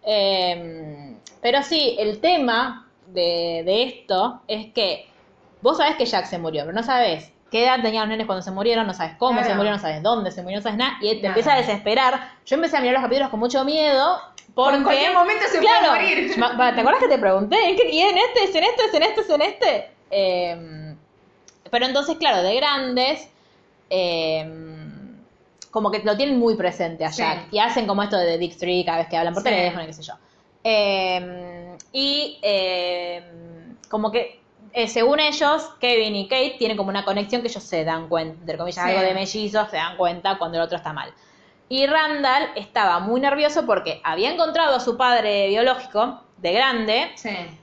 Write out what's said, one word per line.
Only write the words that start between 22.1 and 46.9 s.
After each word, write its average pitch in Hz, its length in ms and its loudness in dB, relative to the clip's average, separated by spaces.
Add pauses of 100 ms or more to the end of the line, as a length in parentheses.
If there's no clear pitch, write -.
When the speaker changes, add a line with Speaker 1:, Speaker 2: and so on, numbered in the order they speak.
Speaker 1:
claro, 269 260 2
de 196 120 2
grandes, 269 720 0 (600)
em, 160 1300 -4 (540)
como 220 200 0
que - 80 -2
lo 208 180 0
tienen 277 220 2
muy 226 160 4
presente 170 500 -2
a 156 60 -2
Speaker 2:
Sí. 165 100 -6
Speaker 1:
Jack, 160 300 -2
y 208 80 0
hacen 233 280 0
como 202 160 0
esto 208 140 -2
de 170 200 0
Dick 170 200 -4
Tree 180 280 -2
cada 165 140 -2
vez 165 80 -2
que 165 100 -4
hablan 170 160 0
por 190 100 -4
Speaker 2:
Sí. 262 60 2
Speaker 1:
teléfono, 180 340 0
y 160 40 -12
qué 156 60 -16
sé 156 100 -20
yo. - 100 -16 (500)
Em, 180 1120 -2 (160)
y, 285 480 -2
em, 175 1300 -4 (140)
como 214 220 -2
que, 233 280 -4 (340)
eh, 233 140 0
según 254 320 2
ellos, 302 500 0 (100)
Kevin 226 360 2
y 196 120 -4
Kate 262 300 0
tienen 226 200 0
como 196 120 -2
una 196 160 -4
conexión 202 360 -2
que 233 60 -6
ellos 208 160 -8
se 165 200 -4
dan 160 240 -4
cuenta, 160 340 -4
entre 165 160 -8
comillas, 175 260 -6
Speaker 2:
Sí. 180 80 0
Speaker 1:
algo 190 100 2
de 185 120 2
mellizos, 208 560 -2
se 202 80 -6
dan 170 200 -4
cuenta 180 400 0
cuando 170 200 -4
el 165 60 0
otro 170 140 -4
está 156 160 -8
mal. 131 200 -10 (560)
Y 262 160 0
Randall 294 680 0
estaba 196 440 0
muy 226 220 -2
nervioso 294 440 0
porque 185 380 -2
había 180 280 -2
encontrado 320 440 0
a 247 40 0
su 233 180 -2
padre 214 520 2
biológico 247 720 0 (160)
de 180 140 -2
grande, 240 640 0